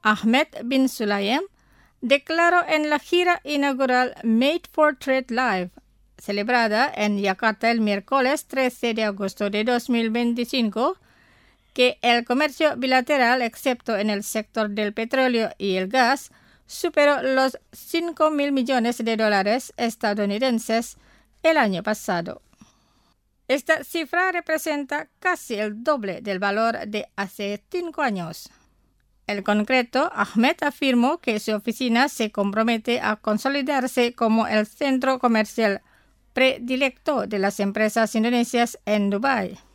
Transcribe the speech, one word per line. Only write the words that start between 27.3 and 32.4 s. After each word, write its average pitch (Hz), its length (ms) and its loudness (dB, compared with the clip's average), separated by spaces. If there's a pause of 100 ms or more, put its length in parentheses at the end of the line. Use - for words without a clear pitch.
cinco 339 300 -4
años. 185 480 -6 (760)
En 202 160 -6
concreto, 247 720 0
Ahmed 226 460 0
afirmó 269 580 0
que 214 220 -2
su 214 140 -2
oficina 240 540 0
se 214 220 -4
compromete 220 680 0